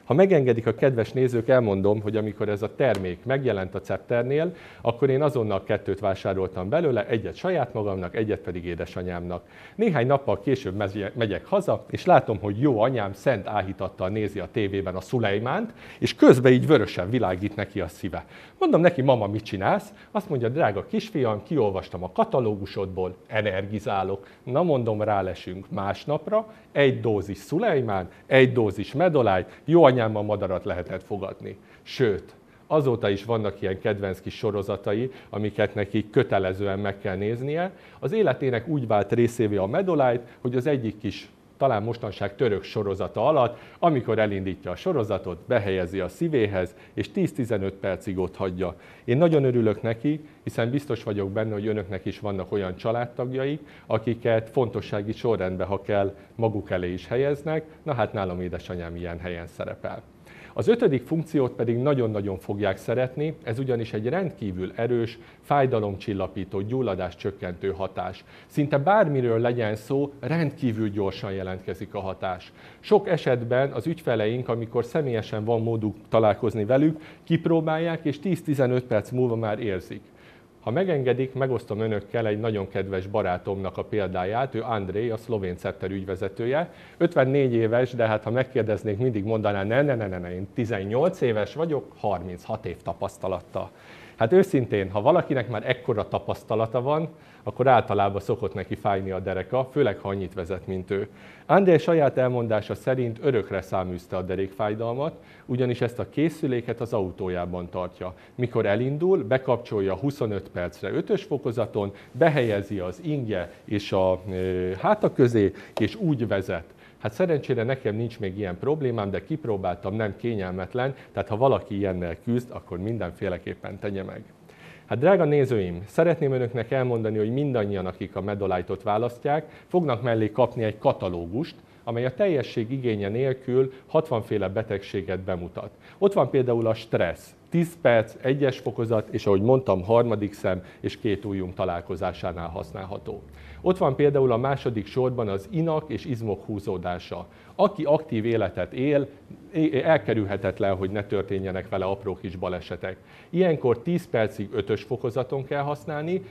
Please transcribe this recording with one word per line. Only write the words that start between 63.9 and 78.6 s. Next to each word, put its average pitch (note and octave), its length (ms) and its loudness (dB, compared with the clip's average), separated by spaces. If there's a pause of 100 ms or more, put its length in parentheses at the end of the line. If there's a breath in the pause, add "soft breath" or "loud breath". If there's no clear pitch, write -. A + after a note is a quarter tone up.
egy A2 160 -2
rendkívül G#2+ 640 -4
erős, A#2 440 0 (240 loud breath)
fájdalomcsillapító, G2+ 1160 0
gyulladáscsökkentő G2 1160 -4
hatás. F#2+ 480 -6 (220 loud breath)
Szinte D3 320 0
bármiről C#3 600 4
legyen A#2 380 0
szó, C#3 440 -2
rendkívül B2+ 680 0
gyorsan G2+ 440 -4
jelentkezik F#2+ 600 -8
a G2+ 60 -6
hatás. F#2+ 520 -6 (280 loud breath)
Sok G#3 280 4
esetben C3 640 0
az B2+ 140 -6
ügyfeleink, B2 640 -2
amikor A#2 360 -2
személyesen A2+ 600 -2
van A2+ 180 2
móduk A2+ 340 -2 (120)
találkozni A2 560 4
velük, C#3+ 360 4 (240 loud breath)
kipróbálják, E3 800 0
és C#3+ 140 -2
tíz-tizenöt C3 640 0